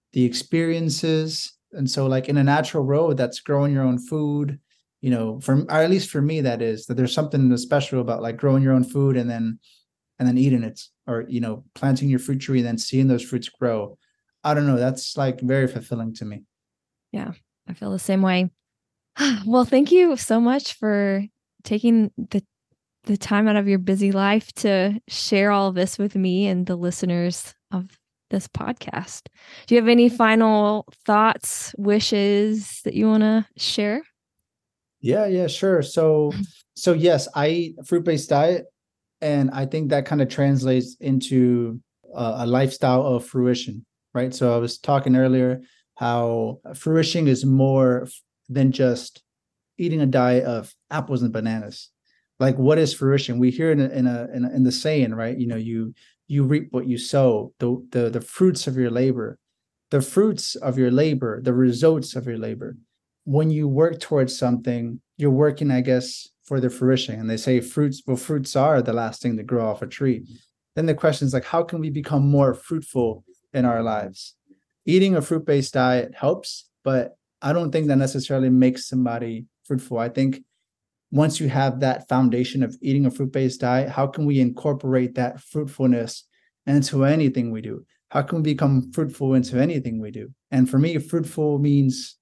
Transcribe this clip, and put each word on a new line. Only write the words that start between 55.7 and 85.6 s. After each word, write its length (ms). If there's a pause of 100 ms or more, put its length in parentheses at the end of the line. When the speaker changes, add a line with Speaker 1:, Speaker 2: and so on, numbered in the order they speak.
Speaker 1:
you 120
reap 260
what 160
you 120
sow, 600
the, 320
the, 200
the 100
fruits 460
of 100
your 140
labor, 480 (520)
the 100
fruits 540
of 240
your 120
labor, 520
the 100
results 640
of 100
your 120
labor. 380 (480)
When 260
you 180
work 320
towards 360
something, 640 (180)
you're 120
working, 400
I 120
guess, 460 (140)
for 160
the 120
fruition. 500
And 80
they 80
say 240
fruits, 460
well, 100
fruits 400
are 260
the 120
last 260
thing 160
to 60
grow 260
off 140
a 40
tree. 400 (480)
Then 120
the 80
question 320
is, 80
like, 100
how 180
can 180
we 100
become 360
more 280
fruitful 720 (280)
in 120
our 180
lives? 520 (520)
Eating 280
a 80
fruit-based 520
diet 400
helps, 560 (120)
but 300 (300)
I 100
don't 180
think 180
that 80
necessarily 520
makes 400
somebody 560 (200)
fruitful. 340
I 100
think 340 (680)
once 260
you 100
have 320
that 280
foundation 540
of 180
eating 240
a 60
fruit-based 500
diet, 300
how 160
can 180
we 160
incorporate 760
that 260
fruitfulness 840 (420)